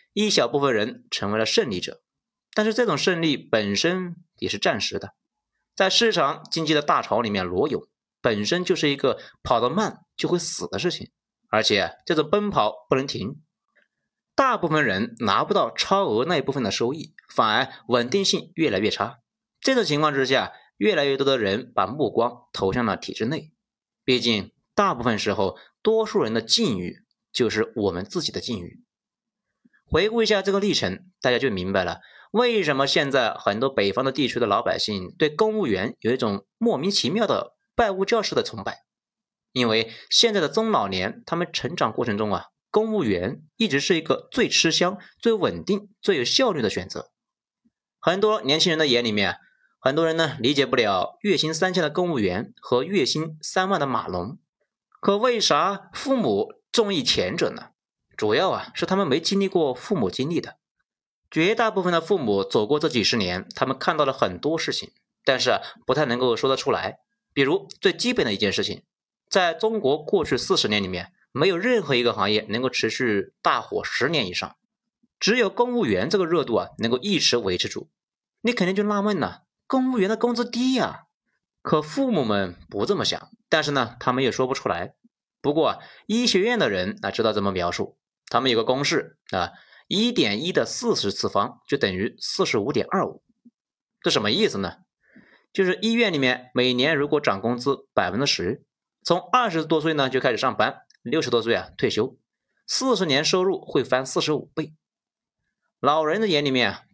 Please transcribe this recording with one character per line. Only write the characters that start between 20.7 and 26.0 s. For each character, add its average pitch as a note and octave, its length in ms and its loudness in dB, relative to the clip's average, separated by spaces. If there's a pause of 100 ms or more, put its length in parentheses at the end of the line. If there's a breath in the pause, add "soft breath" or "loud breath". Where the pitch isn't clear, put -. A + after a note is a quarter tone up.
越 G3+ 180 2
来 D3 100 2
越 C#3 120 2
多 C#3 80 0
的 C3+ 140 2
人 G2+ 360 -2
把 G2 120 0
目 B2 240 -2
光 A#2+ 420 -2
投 F#2+ 200 0
向 B2 120 0
了 G2 120 0
体 - 160 -12
制 A2 140 -4
内。 D3+ 260 -6 (520)
毕 B2 160 2
竟 G#2 320 -2 (220)
大 F#3+ 200 2
部 A#2+ 80 -8
分 A2+ 160 0
时 G2+ 160 -2
候， F#2+ 240 -2 (240 loud breath)
多 A3 220 2